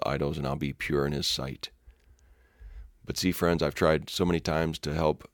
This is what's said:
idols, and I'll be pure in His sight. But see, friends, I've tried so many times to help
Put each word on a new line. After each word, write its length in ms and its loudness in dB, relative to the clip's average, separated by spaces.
idols, 320 0
and 100 -4
I'll 100 -2
be 160 -4
pure 340 0
in 60 0
His 140 -2
sight. 440 -4
But 120 -8
see, 160 2
friends, 300 2
I've 120 2
tried 360 4
so 140 0
many 160 2
times 400 0
to 140 -4
help 400 0